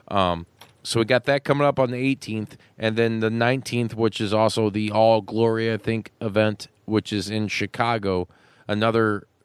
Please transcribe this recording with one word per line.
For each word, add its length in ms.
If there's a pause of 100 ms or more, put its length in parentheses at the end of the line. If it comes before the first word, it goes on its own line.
Um, 380 (380)
so 160
we 60
got 180
that 200
coming 220
up 140
on 100
the 80
eighteenth, 580 (220)
and 180
then 240
the 100
nineteenth, 640
which 240
is 120
also 380
the 220
All 300
Glory, 500
I 60
think, 420
event, 480 (160)
which 280
is 180
in 180
Chicago, 800 (380)
another 600 (180)